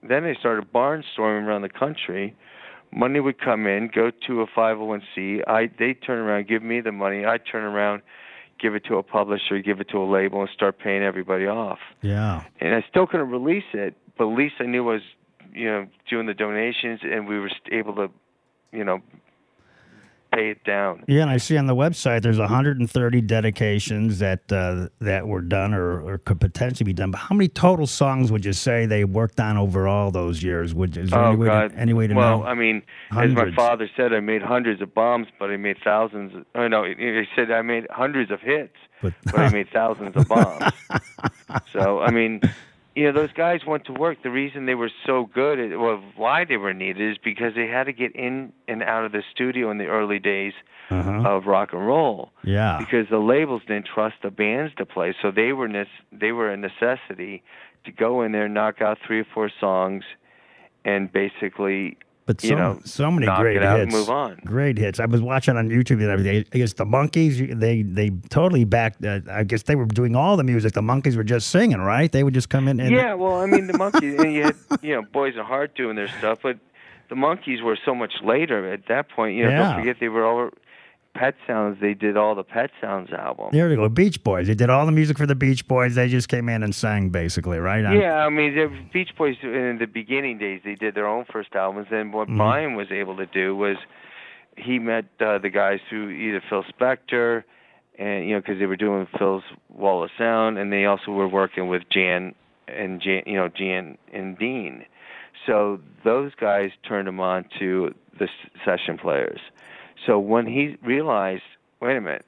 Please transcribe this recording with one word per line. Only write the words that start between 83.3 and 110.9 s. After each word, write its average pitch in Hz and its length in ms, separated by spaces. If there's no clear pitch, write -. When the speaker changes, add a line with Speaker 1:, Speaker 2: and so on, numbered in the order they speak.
Speaker 2:
There 165 160
we 147 80
go. 107 100
Beach 165 340
Boys. 92 260
They 107 60
did 120 160
all 139 160
the 160 60
music 156 260
for 147 80
the 143 80
Beach 131 320
Boys. 123 300
They 123 140
just 123 180
came 120 220
in 113 120
and 104 140
sang, 104 320
basically, 87 500
right? 98 280
On 98 120
Speaker 1:
Yeah, 160 280
I - 40
mean, 151 240
the 156 140
Beach 180 260
Boys 143 240
in 123 380
the 113 80
beginning 117 520
days, 98 260
they 104 100
did 107 180
their 104 140
own 113 240
first - 240
albums. 98 340
Then 107 220
what 107 160
Speaker 2:
Mm-hmm. 117 100
Speaker 1:
Brian 123 380
was 101 160
able 95 240
to 95 120
do 95 280
was 98 220
he 127 200
met, 113 280
uh, 107 160
the 98 120
guys 98 380
through 107 220
either 98 400
Phil 98 160
Spector, 120 680
and, 98 300
you 107 80
know, 98 60
'cause 95 180
they 98 60
were 95 100
doing 98 320
Phil's 98 260
Wall 95 340
of 85 140
Sound, 113 400
and 101 160
they 101 120
also 101 280
were 98 160
working 92 400
with 90 180
Jan 90 480
and 92 340
Jan, 95 240
you 101 100
know, 92 120
Jan 92 500
and 95 260
Dean. 101 460
So 104 340
those 135 320
guys 101 360
turned 98 240
him 92 140
on 92 240
to 92 360
the 101 60
s-, - 240
session 87 320
players. 71 420
So 107 140
when 110 260
he 139 380
realized, 117 580